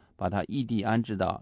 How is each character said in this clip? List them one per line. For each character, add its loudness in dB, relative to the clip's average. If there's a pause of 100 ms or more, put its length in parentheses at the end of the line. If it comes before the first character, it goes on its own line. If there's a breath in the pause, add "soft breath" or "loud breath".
(160 soft breath)
把 -2
她 0
异 -2
地 0
安 2
置 -2
到 0